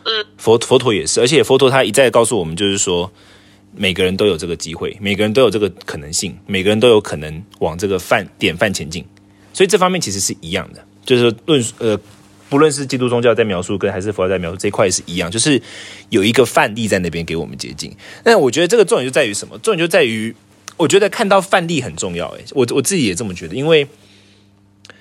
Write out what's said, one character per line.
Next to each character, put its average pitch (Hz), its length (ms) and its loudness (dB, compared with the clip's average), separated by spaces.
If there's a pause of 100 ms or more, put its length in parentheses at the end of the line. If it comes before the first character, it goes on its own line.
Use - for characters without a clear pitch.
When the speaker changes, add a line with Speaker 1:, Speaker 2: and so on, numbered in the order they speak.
Speaker 1:
嗯。 220 200 -4 (120)
Speaker 2:
佛-， 113 220 2
佛 - 180 2
陀 120 160 2
也 82 120 -2
是， - 140 -2
而 120 80 4
且 123 160 4
佛 131 140 4
陀 131 120 6
他 131 140 2
一 107 80 -2
再 127 180 4
告 117 140 4
诉 113 140 0
我 90 80 -2
们， 80 100 -8
就 101 120 -2
是 98 100 0
说， 87 340 -2 (640)
每 95 180 -2
个 92 100 0
人 95 120 0
都 104 120 2
有 90 100 2
这 85 100 -10
个 82 80 -4
机 80 180 -12
会， - 280 -8
每 101 120 -2
个 98 100 0
人 107 100 0
都 131 80 4
有 120 80 6
这 104 100 -2
个 104 80 2 (160)
可 - 140 -12
能 73 160 -14
性， - 320 -6
每 95 180 -4
个 98 60 0
人 107 100 2
都 123 100 6
有 107 120 6
可 - 160 -8
能 78 260 -12 (160)
往 82 180 -4
这 101 100 -6
个 95 120 -2
范-， 101 260 -2 (120)
典 87 180 -2
范 101 180 0
前 82 160 -8
进， 82 160 -10 (460)
所 - 120 0
以 196 40 4
这 202 100 2
方 185 140 2
面 185 80 -2
其 - 120 -6
实 95 100 -6
是 - 200 -4
一 82 100 -10
样 92 220 -6
的， - 120 -20 (180)
就 127 140 2
是 120 60 4
说 117 240 0
论 147 140 2
述， 110 180 -6
呃， 107 200 -2 (480)
不 143 100 0
论 156 140 6
是 139 140 -6
基 131 120 -4
督 123 120 0
宗 120 120 0
教 120 140 4
在 113 80 2
描 92 180 -2
述 98 160 -4
跟 98 140 -2
还 98 80 -6
是 101 140 -4
佛 92 120 -2
教 95 40 -2
在 95 80 0
描 87 140 -4
述 98 60 -10
这 104 100 -4
一 104 40 -2
块 101 180 2
是 - 160 -4
一 85 100 -10
样， 87 140 -4
就 101 80 -6
是 135 240 2 (500)
有 101 120 2
一 110 80 2
个 120 140 6
范 131 300 0
例 117 120 -4
在 98 120 0
那 87 100 -2
边 82 160 -6
给 82 100 -8
我 80 100 -6
们 64 120 -16
接 62 160 -12
近。 - 200 -14 (300)
那 226 140 6
我 139 120 4
觉 127 120 0
得 180 60 2
这 226 100 4
个 202 80 6
重 202 140 0
点 123 60 -2
就 131 60 -6
在 143 140 2
于 104 80 -4
什 107 140 -8
么？ 101 100 -18
重 214 180 -2
点 156 40 -6
就 170 80 0
在 170 160 4
于， 110 300 -2 (440)
我 165 100 0
觉 185 120 4
得 202 100 2
看 220 180 -2
到 196 140 4
范 180 260 0
例 165 140 -2
很 98 140 -10
重 87 200 -6
要、 85 140 -6
欸， - 220 -18
我， 127 140 2 (100)
我 135 60 2
自 196 140 -4
己 147 100 0
也 92 100 -2
这 110 100 -6
么 95 80 -8
觉 87 140 -12
得， 82 80 -10
因 135 100 -4
为 156 220 4 (1120)